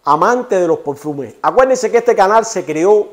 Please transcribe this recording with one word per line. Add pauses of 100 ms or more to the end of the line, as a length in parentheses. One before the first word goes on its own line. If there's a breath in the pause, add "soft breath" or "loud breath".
amante
de
los
perfumes.
Acuérdense
que
este
canal
se
creó